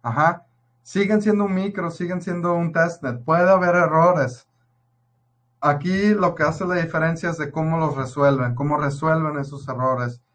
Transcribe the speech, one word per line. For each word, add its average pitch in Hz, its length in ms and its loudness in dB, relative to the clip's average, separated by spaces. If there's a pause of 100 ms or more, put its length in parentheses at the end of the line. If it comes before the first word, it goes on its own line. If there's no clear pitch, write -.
Ajá. 156 440 0 (360)
Siguen 202 400 0
siendo 208 220 2
un 190 100 -2
micro, 190 360 -4
siguen 175 320 -6
siendo 175 320 -2
un 170 180 -2
testnet. 165 520 -2
Puede 175 260 4
haber 180 240 4
errores. 160 720 2 (1120)
Aquí 180 540 2
lo 180 200 2
que 151 100 0
hace 170 200 -2
la 180 120 -2
diferencia 165 540 -2
es 156 60 -4
de 147 140 -6
cómo 160 280 -2
los 151 180 -2
resuelven, 135 580 0
cómo 147 240 -2
resuelven 151 600 -2
esos 139 300 -10
errores. 127 540 -4 (120)